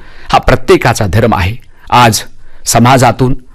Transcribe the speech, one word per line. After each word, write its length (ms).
हा 60
प्रत्येकाचा 680
धर्म 280
आहे. 220
आज 300
समाजातून, 720